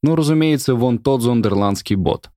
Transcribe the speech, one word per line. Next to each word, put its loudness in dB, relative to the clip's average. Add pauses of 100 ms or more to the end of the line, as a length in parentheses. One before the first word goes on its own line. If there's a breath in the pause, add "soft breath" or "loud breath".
Ну, 2
разумеется, 0
вон 0
тот 0
зондерландский 0
бот. -2